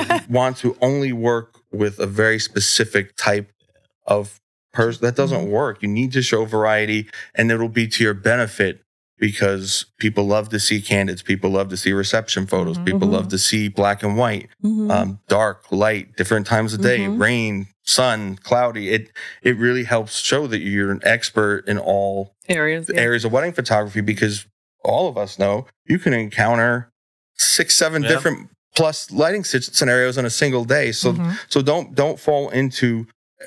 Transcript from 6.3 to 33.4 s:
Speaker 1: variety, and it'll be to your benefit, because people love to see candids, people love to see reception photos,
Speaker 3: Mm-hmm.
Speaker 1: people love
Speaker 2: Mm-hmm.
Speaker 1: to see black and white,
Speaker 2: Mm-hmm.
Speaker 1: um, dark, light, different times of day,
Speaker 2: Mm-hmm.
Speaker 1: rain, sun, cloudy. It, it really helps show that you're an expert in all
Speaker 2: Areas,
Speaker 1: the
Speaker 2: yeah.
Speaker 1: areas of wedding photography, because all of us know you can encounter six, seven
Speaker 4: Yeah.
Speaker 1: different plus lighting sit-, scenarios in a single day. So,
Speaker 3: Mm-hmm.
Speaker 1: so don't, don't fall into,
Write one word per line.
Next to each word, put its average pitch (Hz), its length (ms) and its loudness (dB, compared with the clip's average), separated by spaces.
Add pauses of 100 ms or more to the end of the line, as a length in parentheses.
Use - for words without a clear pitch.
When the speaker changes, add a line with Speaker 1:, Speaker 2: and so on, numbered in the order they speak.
Speaker 1:
variety, 107 640 0 (280)
and 113 160 4
it'll 117 160 2
be 113 180 0
to 110 180 -2
your 104 100 2
benefit, 104 680 0 (360)
because 98 680 -2 (120)
people 107 280 0
love 107 240 0
to 110 100 -2
see 107 200 0
candids, 95 440 -2
people 98 260 0
love 95 200 0
to 92 60 -6
see 95 160 0
reception 98 540 0
photos, 87 300 0
Speaker 3:
Mm-hmm. 87 80 -6
Speaker 1:
people 95 240 2
love 104 140 0
Speaker 2:
Mm-hmm. 92 80 -8
Speaker 1:
to 95 80 -2
see 107 300 0
black 101 340 0
and 104 140 -2
white, 117 320 -2 (140)
Speaker 2:
Mm-hmm. 214 280 0
Speaker 1:
um, 98 380 0
dark, 104 420 0
light, 104 460 0
different 107 300 0
times 110 280 0
of 98 80 -2
day, 120 180 2
Speaker 2:
Mm-hmm. 101 220 -2
Speaker 1:
rain, 107 440 0 (180)
sun, 110 580 0
cloudy. 117 480 0
It, 110 200 0 (320)
it 120 140 2
really 120 280 0
helps 113 340 -2
show 143 300 0
that 110 100 -2
you're 98 320 -2
an 98 120 -4
expert 107 640 0
in 104 120 0
all 98 560 -2 (140)
Speaker 2:
Areas, 165 380 0
Speaker 1:
the - 80 -4
Speaker 2:
yeah. 127 60 2
Speaker 1:
areas 117 240 0
of 110 80 -2
wedding 156 200 0
photography, 107 500 -2
because 104 440 -2 (380)
all 139 240 2
of 131 80 -8
us 98 220 -6
know 104 280 0 (200)
you 180 120 2
can 165 140 0
encounter 117 760 0 (480)
six, - 360 2
seven 160 280 2
Speaker 4:
Yeah. 113 80 0
Speaker 1:
different 156 400 -2 (240)
plus 156 360 0
lighting 160 340 0
sit-, 123 200 -2
scenarios 127 540 2
in 127 80 0
a 117 40 -2
single 127 360 0
day. 127 260 0
So, - 220 0
Speaker 3:
Mm-hmm. 170 160 -2 (180)
Speaker 1:
so 143 140 2
don't, 147 320 -2
don't 143 260 0
fall 147 300 0
into, 120 560 0 (400)